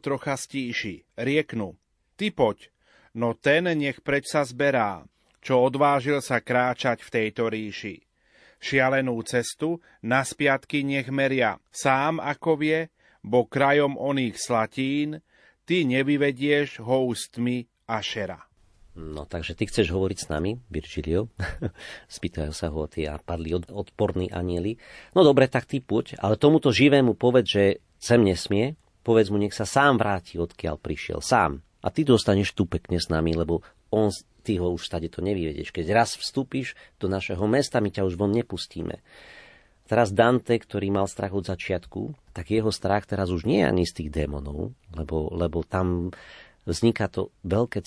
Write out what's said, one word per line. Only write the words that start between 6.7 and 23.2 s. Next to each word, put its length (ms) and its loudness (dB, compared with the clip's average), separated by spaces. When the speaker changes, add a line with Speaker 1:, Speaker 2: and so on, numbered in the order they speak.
Speaker 1:
v 80 -20
tejto 320 0
ríši. 560 -8
Šialenú 640 0
cestu 560 -4
na 240 2
spiatky 560 0
nech 240 -2
meria, 480 0
sám 480 0
ako 400 -2
vie, 320 -2
bo 240 2
krajom 480 2
oných 480 -2
slatín 800 -2
ty 240 0
nevyvedieš 960 0
ho 240 0
ústmi 560 -4
Ašera.“ 560 -6
Speaker 2:
No, 260 -12
takže 320 -10
ty 160 -4
chceš 220 2
hovoriť 260 0
s 80 -10
nami, 240 -2
Virgilio? 640 -4
<laughs> 400 -20
Spýtajú 400 -6
sa 240 -6
ho 160 -4
tí 160 -4
a 140 -8